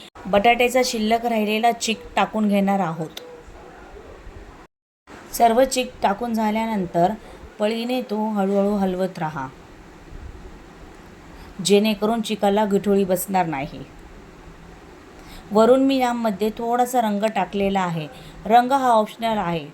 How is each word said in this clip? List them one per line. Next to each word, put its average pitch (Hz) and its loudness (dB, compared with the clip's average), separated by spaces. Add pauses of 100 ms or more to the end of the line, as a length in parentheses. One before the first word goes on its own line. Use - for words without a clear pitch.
(260)
बटाट्याचा 233 4
शिल्लक 226 0
राहिलेला 220 0
चीक 214 -4 (140)
टाकून 214 0
घेणार 196 2
आहोत. 160 -6 (2000)
सर्व 233 4
चीक 254 -2 (100)
टाकून 220 -2
झाल्यानंतर 214 0 (460)
पळीने 226 -2
तो 214 -4
हळूहळू 202 0
हलवत 185 -2
राहा, 151 -6 (2250)
जेणेकरून 208 2
चिकाला 208 0
गुठळी 196 2
बसणार 185 -2
नाही. 139 -8 (1700)
वरून 226 6
मी 269 4
यामध्ये 233 0
थोडासा 240 0
रंग 208 0
टाकलेला 196 0
आहे. 165 -4 (380)
रंग 240 4
हा 262 2
ऑप्शनल 220 0
आहे, 170 -2